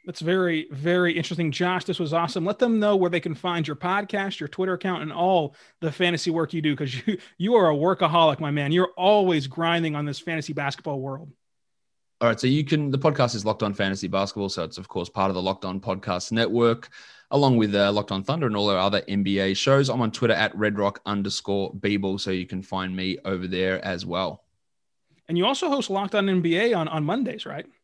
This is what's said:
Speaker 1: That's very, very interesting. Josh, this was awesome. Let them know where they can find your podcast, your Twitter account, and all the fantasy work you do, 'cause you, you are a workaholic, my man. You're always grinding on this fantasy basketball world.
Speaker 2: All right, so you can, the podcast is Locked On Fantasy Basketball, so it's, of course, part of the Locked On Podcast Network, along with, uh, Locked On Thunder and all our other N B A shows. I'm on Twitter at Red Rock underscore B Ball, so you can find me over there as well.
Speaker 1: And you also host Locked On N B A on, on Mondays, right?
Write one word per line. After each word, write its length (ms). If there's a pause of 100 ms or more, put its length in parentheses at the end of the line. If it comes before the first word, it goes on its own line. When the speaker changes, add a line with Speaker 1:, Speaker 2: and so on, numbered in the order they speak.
Speaker 1:
That's 160
very, 480
very 480
interesting. 340
Josh, 320
this 140
was 160
awesome. 320
Let 140
them 200
know 160
where 140
they 100
can 140
find 340
your 80
podcast, 640
your 80
Twitter 260
account, 280
and 100
all 440 (260)
the 100
fantasy 380
work 240
you 80
do, 140
'cause 200 (120)
you, 100 (220)
you 160
are 160
a 40
workaholic, 640
my 120
man. 200
You're 240
always 520
grinding 480
on 100
this 140
fantasy 340
basketball 480
world. 300 (920)
Speaker 2:
All 80
right, 100
so 60
you 180
can, 280
the 80
podcast 340
is 120
Locked 180
On 100
Fantasy 340
Basketball, 400
so 160
it's, 140
of 100
course, 220
part 200
of 60
the 60
Locked 240
On 160
Podcast 500
Network, 560 (440)
along 260
with, 180
uh, 160
Locked 200
On 120
Thunder 220
and 100
all 140
our 80
other 300
N 160
B 160
A 160
shows. 340
I'm 120
on 100
Twitter 240
at 200
Red 220
Rock 300
underscore 680
B 240
Ball, 220
so 100
you 160
can 160
find 340
me 300
over 220
there 360
as 220
well. 380 (840)
Speaker 1:
And 80
you 120
also 200
host 220
Locked 240
On 160
N 120
B 160
A 180
on, 120
on 160
Mondays, 440
right? 180 (180)